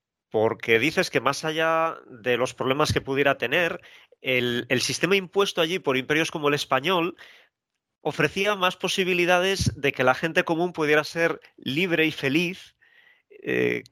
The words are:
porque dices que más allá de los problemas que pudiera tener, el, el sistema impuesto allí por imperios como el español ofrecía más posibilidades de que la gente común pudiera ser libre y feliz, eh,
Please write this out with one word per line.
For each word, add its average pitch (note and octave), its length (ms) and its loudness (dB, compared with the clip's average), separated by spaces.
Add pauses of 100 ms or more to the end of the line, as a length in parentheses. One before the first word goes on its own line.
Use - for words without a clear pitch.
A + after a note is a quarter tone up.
(300)
porque A2 480 2
dices D3+ 320 0
que C#3 100 0
más C3+ 240 -2
allá D#3+ 520 -2 (120)
de B2 280 -2
los B2+ 180 -2
problemas C#3 380 0
que C#3+ 80 0
pudiera C3+ 380 0
tener, E3 420 -2 (400)
el, B2 480 0
el B2+ 120 2
sistema E3+ 360 0
impuesto F#3+ 440 -2
allí F3 180 0
por C#3 180 0
imperios D3+ 340 0
como D3 180 -6
el D3 60 0
español E3 600 -2 (840)
ofrecía F3 540 -2
más F#3 220 0
posibilidades F3+ 1040 0
de C3+ 120 0
que C3 120 -2
la B2+ 100 6
gente E3+ 300 0
común E3+ 280 0
pudiera D3+ 320 2
ser E3 360 -2 (160)
libre D#3+ 500 0
y D3+ 60 -2
feliz, E3 640 -2 (640)
eh, B2 500 0